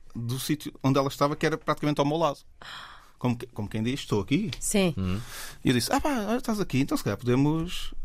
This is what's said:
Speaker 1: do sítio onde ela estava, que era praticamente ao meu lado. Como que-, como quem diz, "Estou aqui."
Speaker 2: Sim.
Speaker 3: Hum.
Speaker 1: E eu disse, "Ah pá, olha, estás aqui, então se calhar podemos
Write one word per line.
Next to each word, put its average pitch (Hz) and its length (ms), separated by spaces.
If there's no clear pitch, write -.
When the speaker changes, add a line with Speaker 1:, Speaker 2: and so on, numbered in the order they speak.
Speaker 1:
do 117 240
sítio - 340
onde 135 140
ela 135 100
estava, 143 260
que 160 100
era 156 140
praticamente 151 420
ao 143 60
meu 151 100
lado. 156 220
Como 123 180
que-, - 120
como 104 200
quem 110 140
diz, 123 180
"Estou - 200
aqui." 160 300
Speaker 2:
Sim. 185 360
Speaker 3:
Hum. 95 240
Speaker 1:
E - 60
eu 127 40
disse, 117 180
"Ah 277 80
pá, 311 100
olha, 226 80
estás 220 240
aqui, - 200
então 139 160
se - 60
calhar 101 160
podemos 147 720